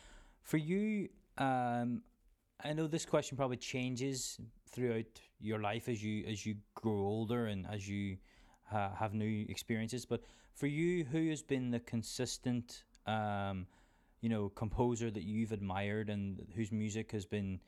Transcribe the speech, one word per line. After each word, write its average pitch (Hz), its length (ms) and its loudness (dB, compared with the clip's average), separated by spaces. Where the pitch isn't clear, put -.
For - 140 2
you, 196 520 0
um, 123 640 2
I 147 100 -2
know 156 140 2
this 156 180 0
question 143 320 2
probably 127 200 2
changes 127 840 -2
throughout 117 360 2
your 110 200 0
life 107 280 0
as 110 160 0
you, 107 240 0
as 107 180 -2
you 107 100 0
grow 107 240 2
older 110 480 2
and 98 240 -2
as 98 160 -4
you, 101 300 -2
uh, 101 220 0
have 107 200 -2
new 107 360 2
experiences. 113 560 -2
But 117 160 0
for - 140 -2
you, 165 380 2
who 160 240 2
has 151 120 -2
been 127 300 2
the 117 80 2
consistent, 120 1040 -2
um, 101 580 0
you 117 80 2
know, 104 200 2
composer 117 600 0
that 101 140 -4
you've 107 280 0
admired 101 580 0
and 98 360 -2
whose 110 160 -2
music 107 420 0
has 101 120 -2
been 98 420 -2